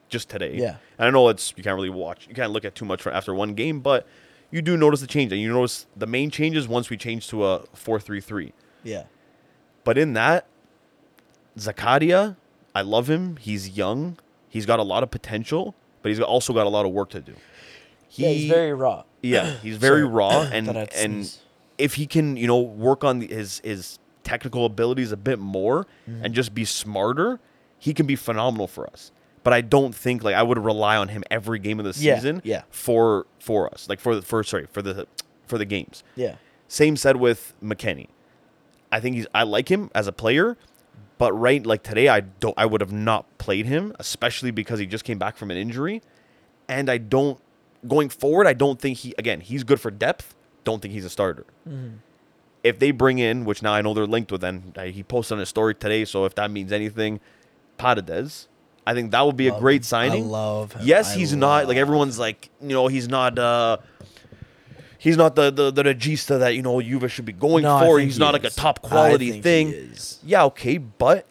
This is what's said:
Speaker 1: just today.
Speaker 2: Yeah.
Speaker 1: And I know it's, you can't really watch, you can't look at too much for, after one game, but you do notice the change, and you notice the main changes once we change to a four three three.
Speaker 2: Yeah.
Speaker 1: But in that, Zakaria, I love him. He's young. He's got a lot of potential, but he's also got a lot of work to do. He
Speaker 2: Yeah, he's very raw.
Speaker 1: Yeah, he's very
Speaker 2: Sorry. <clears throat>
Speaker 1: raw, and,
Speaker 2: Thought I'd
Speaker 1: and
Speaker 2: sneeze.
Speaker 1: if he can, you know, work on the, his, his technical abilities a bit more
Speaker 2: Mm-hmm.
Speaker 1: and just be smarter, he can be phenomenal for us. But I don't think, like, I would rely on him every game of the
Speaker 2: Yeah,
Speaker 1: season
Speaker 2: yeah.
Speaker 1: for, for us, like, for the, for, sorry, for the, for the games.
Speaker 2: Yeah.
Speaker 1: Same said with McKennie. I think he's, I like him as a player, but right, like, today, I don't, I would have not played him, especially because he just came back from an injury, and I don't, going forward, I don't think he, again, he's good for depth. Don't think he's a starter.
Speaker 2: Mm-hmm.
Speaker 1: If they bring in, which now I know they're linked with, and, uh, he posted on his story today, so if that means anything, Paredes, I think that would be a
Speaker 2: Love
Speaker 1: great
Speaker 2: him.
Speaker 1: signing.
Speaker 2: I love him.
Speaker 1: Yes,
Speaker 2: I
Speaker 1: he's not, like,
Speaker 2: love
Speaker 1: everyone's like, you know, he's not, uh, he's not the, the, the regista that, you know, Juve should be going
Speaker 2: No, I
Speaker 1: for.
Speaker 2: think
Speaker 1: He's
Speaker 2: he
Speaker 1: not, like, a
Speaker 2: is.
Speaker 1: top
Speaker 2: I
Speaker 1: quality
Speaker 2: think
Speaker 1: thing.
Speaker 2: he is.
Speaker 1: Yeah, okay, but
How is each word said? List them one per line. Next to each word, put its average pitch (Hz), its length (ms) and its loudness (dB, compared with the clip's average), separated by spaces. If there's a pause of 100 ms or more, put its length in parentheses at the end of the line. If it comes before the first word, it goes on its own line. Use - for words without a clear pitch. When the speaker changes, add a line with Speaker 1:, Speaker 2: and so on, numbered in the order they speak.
Speaker 1:
just - 200 -8
today. 80 260 -8
Speaker 2:
Yeah. 117 220 -4 (200)
Speaker 1:
And 117 100 2
I - 20 6
know 127 200 8
it's, - 280 -2
you 95 60 -18
can't 98 120 -2
really 95 140 -4
watch, 90 400 -10
you - 60 -20
can't 113 180 -4
look 110 120 -4
at 98 80 -8
too - 120 -12
much 95 160 -4
for, - 100 -6
after 95 220 -4
one 104 200 -4
game, 139 280 -4
but 135 260 0 (420)
you 165 120 -6
do 170 160 0
notice 151 240 6
the 135 60 -12
change, 131 240 0
and 101 100 -2
you 110 100 -2
notice 123 340 0 (120)
the 110 100 -6
main 135 240 -4
changes 156 360 -2
once 117 220 -4
we 120 80 -6
change 117 320 -8
to 104 160 -2
a 95 280 -2
four 113 260 -4
three 104 220 -8
three. 95 320 -10 (300)
Speaker 2:
Yeah. 101 200 -10 (800)
Speaker 1:
But 120 140 2
in 151 160 2
that, 131 320 2 (1120)
Zakaria, 156 800 2 (380)
I 101 80 0
love 110 280 0
him. 170 280 -2
He's 104 320 -8
young. 113 480 -4 (320)
He's 110 160 -8
got 113 140 4
a 107 40 0
lot 101 200 0
of 123 80 -4
potential, 147 640 -6 (260)
but 107 80 -4
he's 107 100 -2
also 120 340 0
got 110 120 2
a 101 40 0
lot 104 160 0
of 95 60 -2
work 98 200 -4
to 87 100 -14
do. - 120 -20 (720)
He - 160 -6
Speaker 2:
Yeah, 127 60 2
he's 151 200 -2
very 160 240 2
raw. 127 300 -2 (180)
Speaker 1:
Yeah, 123 300 0 (100)
he's 110 160 -8
very 139 240 6
Speaker 2:
Sorry. - 20 2
<clears throat> 131 100 -2
Speaker 1:
raw, 110 280 4
and, 113 260 -2
Speaker 2:
Thought 117 100 -4
I'd 107 160 -8
Speaker 1:
and 107 200 -2 (120)
Speaker 2:
sneeze. - 140 -16 (380)
Speaker 1:
if 139 180 0
he 147 100 -4
can, 151 320 0
you 117 100 -2
know, 120 120 4
work 123 440 0
on 127 160 0
the, 113 80 -8
his, 104 360 -10
his 101 360 -10 (240)
technical 120 420 -2
abilities 117 460 -2
a 104 60 -6
bit 113 220 -4
more 98 480 -2 (220)
Speaker 2:
Mm-hmm. 113 160 -12
Speaker 1:
and 117 80 -4
just 113 200 -2
be 110 120 -4
smarter, 123 760 -2 (400)
he 151 140 -4
can 151 120 0
be 139 100 -2
phenomenal 113 520 -4
for - 200 -14
us. - 240 -20 (320)
But 120 100 4
I 120 80 4
don't 131 340 2
think, 123 280 -4
like, 101 120 0
I 107 80 4
would 120 160 2
rely 107 380 2
on 98 100 0
him 104 240 -10
every 110 280 -4
game 107 200 -4
of 104 60 -6
the 98 140 -6
Speaker 2:
Yeah, 147 160 4
Speaker 1:
season 143 280 -4
Speaker 2:
yeah. 107 260 -6
Speaker 1:
for, 113 560 2 (140)
for 107 340 -2
us, - 160 -18
like, 98 100 -6
for 117 160 0
the, 98 60 -4
for, 110 220 -2
sorry, 87 280 -6
for 101 120 -6
the, 98 240 -8 (400)
for 120 100 -4
the 104 80 -2
games. 98 380 -8 (120)
Speaker 2:
Yeah. 120 200 -6 (320)
Speaker 1:
Same 151 280 2
said 135 220 4
with 123 360 2 (100)
McKennie. 104 460 -6 (800)
I 110 80 0
think 123 160 -4
he's, 113 180 -4
I 113 100 4
like 113 280 0
him 196 240 0
as 104 120 0
a 98 40 -4
player, 147 460 0 (600)
but 117 160 2
right, 120 320 2
like, 110 160 0
today, 110 280 2
I 110 120 6
don't, 98 360 -6
I 110 100 4
would 107 140 0
have 95 100 -4
not 107 340 -2 (140)
played 104 260 -2
him, 170 340 -4
especially - 520 -4
because 110 280 -6
he 101 60 -4
just 104 200 -8
came 113 120 -6
back 95 200 -6
from 101 120 -10
an 87 80 -6
injury, 131 460 -6 (640)
and 135 220 -4
I 123 100 2
don't, 131 400 0 (480)
going 139 220 2
forward, 160 360 2
I 151 80 6
don't 135 260 2
think 131 200 -4
he, - 180 -16
again, 104 240 -4
he's 120 220 -8
good 131 160 2
for 117 100 -8
depth. 104 460 -6 (300)
Don't 110 180 -4
think 101 100 -12
he's 101 120 -10
a 90 40 -12
starter. 90 360 -4 (220)
Speaker 2:
Mm-hmm. 127 280 -12 (680)
Speaker 1:
If 113 140 2
they 143 140 4
bring 131 260 4
in, 120 280 0
which 104 180 -4
now 107 100 0
I 104 80 2
know 107 140 0
they're 107 100 0
linked 113 260 -2
with, 92 120 -6
and, 92 340 -8
uh, 95 60 -10
he 92 180 -12
posted 117 320 -4
on 104 60 -4
his 92 100 -6
story 110 240 2
today, 107 320 -2
so 98 200 0
if 95 100 -4
that 104 160 -2
means 98 200 -8
anything, 107 480 -4 (600)
Paredes, 107 680 -2 (380)
I 113 80 0
think 120 180 -4
that 120 140 4
would 143 120 2
be 131 100 2
a 123 60 4
Speaker 2:
Love - 80 -6
Speaker 1:
great 139 160 6
Speaker 2:
him. 123 60 -2
Speaker 1:
signing. 117 400 0
Speaker 2:
I 113 40 -6
love 107 460 -4
him. 113 100 -12
Speaker 1:
Yes, 190 320 4
Speaker 2:
I 190 40 0
Speaker 1:
he's 147 160 0
not, 143 320 4
like, 127 100 2
Speaker 2:
love - 0 -
Speaker 1:
everyone's 139 420 2
like, 110 300 -6 (120)
you 143 80 -10
know, 131 180 2
he's 131 200 -2
not, 127 320 0
uh, 120 380 2 (1200)
he's 160 180 4
not 160 180 6
the, 143 160 6
the, 139 200 0
the 139 120 0
regista 139 560 0
that, 123 160 2
you 127 60 -4
know, 127 200 0
Juve 123 300 -2
should 131 140 -10
be 110 80 -8
going 151 300 4
Speaker 2:
No, 147 140 4
I 135 80 6
Speaker 1:
for. 160 120 8
Speaker 2:
think 139 100 4
Speaker 1:
He's 135 100 -4
Speaker 2:
he - 20 -4
Speaker 1:
not, 147 140 4
like, 147 100 0
a 165 40 -4
Speaker 2:
is. - 80 -6
Speaker 1:
top 151 280 0
Speaker 2:
I - 40 -14
Speaker 1:
quality 151 440 4
Speaker 2:
think 104 120 -10
Speaker 1:
thing. 160 260 4
Speaker 2:
he 147 40 -8
is. - 500 -14
Speaker 1:
Yeah, 151 220 4
okay, 135 320 0
but 139 540 2